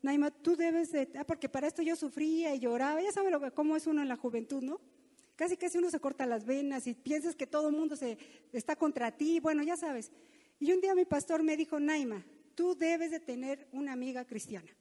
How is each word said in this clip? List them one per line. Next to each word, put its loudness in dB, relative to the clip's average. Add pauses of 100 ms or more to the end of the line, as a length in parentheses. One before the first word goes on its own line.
"Naima, 2
tú 2
debes 2
de", 0
ah, -6
porque -4
para 0
esto -2
yo 2
sufría 0
y 0
lloraba, 2
ya 2
sabe 2
lo 2
que, -4
cómo 2
es 0
uno 2
en 0
la -2
juventud, -4
¿no? -6 (560)
Casi, 0
casi -2
uno 2
se -2
corta -2
las -2
venas -2
y -4
piensas -2
que -6
todo 0
el 2
mundo -2
se, -6 (360)
está -2
contra 0
ti, 2
bueno, 2
ya -2
sabes. -6 (480)
Y 2
un 4
día 2
mi 6
pastor 0
me 2
dijo, -2
"Naima, 0 (300)
tú 0
debes 0
de -4
tener -6
una -6
amiga -6
cristiana". -10